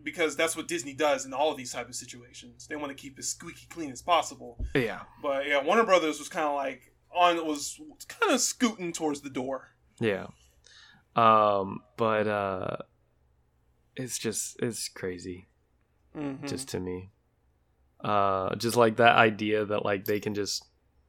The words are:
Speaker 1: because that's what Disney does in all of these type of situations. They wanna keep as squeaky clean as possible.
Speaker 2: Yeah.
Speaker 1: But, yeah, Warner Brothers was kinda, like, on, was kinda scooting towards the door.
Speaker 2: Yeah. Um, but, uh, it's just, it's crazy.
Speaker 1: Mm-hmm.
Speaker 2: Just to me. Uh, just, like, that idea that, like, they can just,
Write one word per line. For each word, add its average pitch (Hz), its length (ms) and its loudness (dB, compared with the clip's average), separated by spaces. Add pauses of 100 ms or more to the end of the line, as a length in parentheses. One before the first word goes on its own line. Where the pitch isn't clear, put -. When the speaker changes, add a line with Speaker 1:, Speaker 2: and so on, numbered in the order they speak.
Speaker 1:
because 151 340 -2
that's 160 200 0
what 151 120 -8
Disney 143 260 -6
does 135 320 0
in 135 80 -10
all 147 160 2
of 131 80 -6
these 123 160 -12
type 123 160 -8
of - 40 -16
situations. 120 720 -16
They 156 100 -10
wanna 143 180 -6
keep 135 240 -16
as 123 100 -8
squeaky - 400 -12
clean 156 240 -10
as 123 80 -12
possible. 127 640 0 (100)
Speaker 2:
Yeah. 110 280 0 (200)
Speaker 1:
But, 139 240 0
yeah, 143 160 2
Warner 208 220 4
Brothers 160 340 4
was 143 120 -12
kinda, 156 220 0
like, 135 420 -6 (200)
on, 175 320 6
was 147 320 -6 (300)
kinda 349 300 2
scooting 214 520 -2
towards 151 300 -4
the 143 100 -14
door. 131 420 -6 (260)
Speaker 2:
Yeah. 98 260 0 (880)
Um, 104 640 6 (160)
but, 110 300 2
uh, 101 500 -2 (1200)
it's 127 220 -8
just, - 420 -6
it's 117 280 -4
crazy. 92 600 -10 (680)
Speaker 1:
Mm-hmm. 139 300 -8
Speaker 2:
Just - 240 -8
to 92 100 -4
me. 92 300 -8 (920)
Uh, 98 540 2
just, 110 200 -2
like, 113 200 6
that 117 200 8
idea 107 480 2
that, 104 200 -4
like, 101 200 -2
they 104 160 0
can 107 140 -4
just, 101 300 -6 (440)